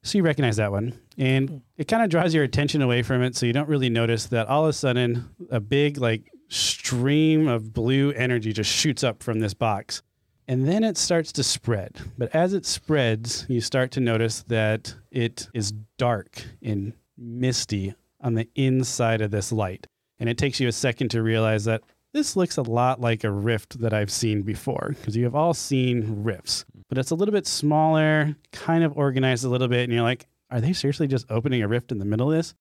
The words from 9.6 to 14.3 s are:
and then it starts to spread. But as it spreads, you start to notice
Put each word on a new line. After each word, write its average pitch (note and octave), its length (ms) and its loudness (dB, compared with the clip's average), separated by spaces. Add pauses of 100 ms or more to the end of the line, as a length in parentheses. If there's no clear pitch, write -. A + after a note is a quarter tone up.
and B2+ 200 0
then G#3 160 2
it G#3+ 140 0
starts E3 360 0
to C#3 100 -2
spread. - 520 -2 (220)
But A#2+ 160 -4
as F3+ 200 2
it F#3+ 120 -4
spreads, A#2+ 840 -2
you A#2+ 120 0
start B2+ 300 -2
to - 80 -4
notice A2+ 480 0